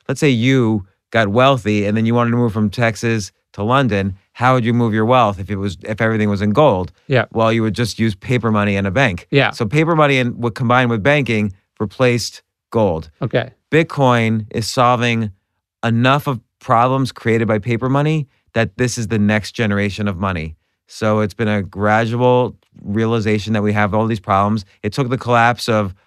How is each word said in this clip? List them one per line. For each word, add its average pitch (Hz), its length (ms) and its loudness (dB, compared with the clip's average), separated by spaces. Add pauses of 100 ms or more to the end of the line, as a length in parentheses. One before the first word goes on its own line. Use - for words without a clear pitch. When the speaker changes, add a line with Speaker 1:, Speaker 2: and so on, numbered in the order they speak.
Speaker 1:
let's 139 120 -6
say 156 80 2
you 113 580 2 (240)
got 113 180 0
wealthy 107 580 2
and 107 100 0
then 110 80 0
you 117 100 2
wanted 117 180 2
to 120 40 0
move 120 160 0
from 107 160 0
Texas 113 640 -2 (200)
to 101 100 -8
London. 104 520 0 (180)
How 127 220 2
would 127 100 0
you 117 100 2
move 117 180 2
your 110 140 0
wealth 113 320 2
if 95 100 -10
it 104 80 -6
was, 95 280 -6
if 107 160 -8
everything 110 280 0
was 101 140 -2
in 104 80 0
gold? 101 420 2 (140)
Speaker 2:
Yeah. 123 260 0
Speaker 1:
Well, 113 200 2
you 113 100 0
would 110 120 -2
just 113 260 -4
use 110 160 0
paper 117 340 -2
money 104 240 0
in 98 100 -2
a 98 60 -2
bank. 101 400 -2
Speaker 2:
Yeah. 127 220 2
Speaker 1:
So - 120 -4
paper 156 300 0
money 143 240 4
and 123 180 -2
what 117 200 -4
combined 123 340 2
with 107 140 -2
banking 120 480 0 (260)
replaced 120 640 -2 (280)
gold. 87 400 -2 (120)
Speaker 2:
Okay. 120 300 -4 (180)
Speaker 1:
Bitcoin 120 800 2
is - 180 -4
solving 120 640 0 (540)
enough 123 420 2
of 131 140 -4 (180)
problems 127 540 0
created 113 340 -2
by 107 140 0
paper 117 280 -4
money 147 380 0 (260)
that 113 240 -2
this 123 220 -2
is 110 100 -6
the 110 100 0
next 104 340 0
generation 101 560 -4
of 92 100 -6
money. 85 380 -6 (300)
So 107 340 -2
it's 104 140 -4
been 110 140 -2
a 104 140 0
gradual 113 920 0 (260)
realization 110 680 -2
that 107 100 0
we 104 100 0
have 104 220 0
all 110 120 2
these 110 140 -2
problems. 104 440 0 (180)
It 104 100 -6
took 127 180 -2
the 127 80 -2
collapse 120 500 2
of 104 260 -2 (120)